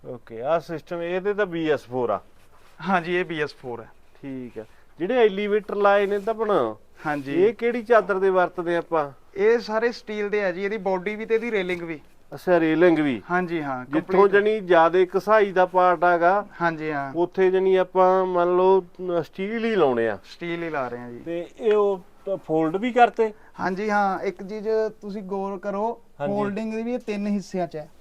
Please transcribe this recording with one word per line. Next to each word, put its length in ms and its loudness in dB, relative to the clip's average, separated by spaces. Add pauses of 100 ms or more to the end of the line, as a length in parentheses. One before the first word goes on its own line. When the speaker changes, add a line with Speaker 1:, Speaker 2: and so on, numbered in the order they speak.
Speaker 1:
ਓਕੇ, 360 -14
ਆਹ 180 0
ਸਿਸਟਮ 420 -10
ਇਹਦੇ 320 -4
ਤਾਂ 120 0
ਬੀ 240 -4
ਐਸ 140 0
ਫੋਰ 260 -2
ਆ। 100 0 (680)
Speaker 2:
ਹਾਂਜੀ, 260 0
ਇਹ 100 0
ਬੀ 180 -8
ਐਸ 120 -6
ਫੋਰ 260 -12
ਹੈ। 100 -20 (320)
Speaker 1:
ਠੀਕ 360 -12
ਆ। 60 -12 (340)
ਜਿਹੜੇ 160 -2
ਐਲੀਵੇਟਰ 600 2
ਲਾਏ 320 4
ਨੇ 120 -2
ਤਾਂ 160 -4
ਬਣਾ, 420 0 (300)
Speaker 2:
ਹਾਂਜੀ। 380 0
Speaker 1:
ਇਹ 100 2
ਕਿਹੜੀ 280 -4
ਚਾਦਰ 360 2
ਦੇ 120 2
ਵਰਤਦੇ 460 0
ਆਪਾਂ? 360 -2 (240)
Speaker 2:
ਇਹ 220 2
ਸਾਰੇ 340 -2
ਸਟੀਲ 360 -8
ਦੇ 160 -2
ਆ 80 0
ਜੀ, 120 -6
ਇਹਦੀ 120 -4
ਬਾਡੀ 400 -4
ਵੀ 100 -10
ਤੇ 80 0
ਇਹਦੀ 160 -2
ਰੇਲਿੰਗ 320 -2
ਵੀ। 180 -10 (340)
Speaker 1:
ਅੱਛਾ, 260 4
ਰੇਲਿੰਗ 380 6
ਵੀ। 320 0
Speaker 2:
ਹਾਂਜੀ, 320 -2
ਹਾਂ, 220 -6
Speaker 1:
ਜਿੱਥੋਂ 160 -2
Speaker 2:
ਕੰਪਲੀਟ। 320 4
Speaker 1:
ਜਾਣੀ 280 2
ਜ਼ਿਆਦੇ 460 6 (100)
ਘਸਾਈ 360 4
ਦਾ 140 4
ਪਾਰਟ 380 2
ਹੈਗਾ, 420 4 (140)
Speaker 2:
ਹਾਂਜੀ, 320 -2
ਹਾਂ। 240 -6
Speaker 1:
ਉੱਥੇ 340 2
ਜਾਣੀ 260 2
ਆਪਾਂ 500 2
ਮੰਨ 300 0
ਲਓ 280 4 (380)
ਸਟੀਲ 420 -6
ਹੀ 120 0
ਲਾਉਣੇ 320 2
ਆ। 160 -4
Speaker 2:
ਸਟੀਲ 380 -10
ਹੀ 80 -8
ਲਾ 180 -6
ਰਹੇ 140 -10
ਆ 80 -14
ਜੀ। 80 -16
Speaker 1:
ਤੇ 300 -8 (120)
ਇਹ 140 2
ਉਹ 260 0 (360)
ਫੋਲਡ 400 -2
ਵੀ 160 -2
ਕਰਤੇ? 400 2 (280)
Speaker 2:
ਹਾਂਜੀ, 300 -4
ਹਾਂ। 300 0
ਇੱਕ 220 -8
ਚੀਜ਼ 260 -8 (320)
ਤੁਸੀਂ 220 -12
ਗੌਰ 360 -8
ਕਰੋ, 440 -6 (180)
Speaker 1:
ਹਾਂਜੀ। 120 -4
Speaker 2:
ਫੋਲਡਿੰਗ 420 -4
ਦੀ 80 -6
ਵੀ 120 -4
ਇਹ 40 -6
ਤਿੰਨ 280 -6
ਹਿੱਸਿਆਂ 400 -4
'ਚ 100 -14
ਹੈ। 140 -12 (100)